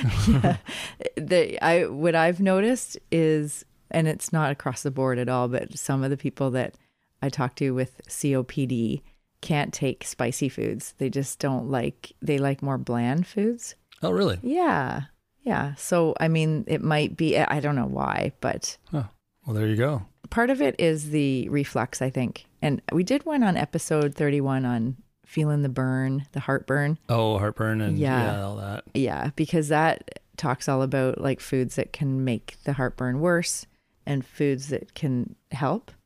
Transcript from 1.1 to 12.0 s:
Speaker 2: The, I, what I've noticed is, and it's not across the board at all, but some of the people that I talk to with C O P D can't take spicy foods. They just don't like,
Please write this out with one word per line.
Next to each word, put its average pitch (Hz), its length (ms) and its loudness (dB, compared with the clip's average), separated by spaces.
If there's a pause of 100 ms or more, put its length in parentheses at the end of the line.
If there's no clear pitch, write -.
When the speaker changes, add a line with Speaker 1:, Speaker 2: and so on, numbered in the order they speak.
Speaker 2:
The, 156 460 0
I, 170 240 4
what 151 280 0
I've 165 260 4
noticed 196 580 2 (140)
is, 156 520 2 (260)
and 160 180 2
it's - 240 -4
not 156 180 2
across 139 320 -4
the 143 80 -2
board 131 280 0
at 123 100 -2
all, 127 200 0
but - 300 -4
some 135 240 -2
of 131 80 0
the 143 60 0
people 135 360 -2
that 127 220 -2 (480)
I 139 60 0
talk 127 280 -2
to 139 160 0
with 127 360 -2
C - 260 0
O 131 80 2
P 131 240 -2
D 120 360 -2 (400)
can't 147 300 0
take - 320 -4
spicy 127 440 -2
foods. 110 500 -6
They 135 100 -2
just 135 300 -4
don't 127 320 -2
like, 135 500 -4